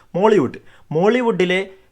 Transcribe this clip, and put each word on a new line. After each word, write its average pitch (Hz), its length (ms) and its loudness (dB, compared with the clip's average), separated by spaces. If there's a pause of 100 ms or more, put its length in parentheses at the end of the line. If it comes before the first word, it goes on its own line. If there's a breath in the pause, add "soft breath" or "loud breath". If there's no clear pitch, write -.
(180 loud breath)
മോളിവുഡ്, 185 420 2 (380 soft breath)
മോളിവുഡിലെ 190 640 0 (300 loud breath)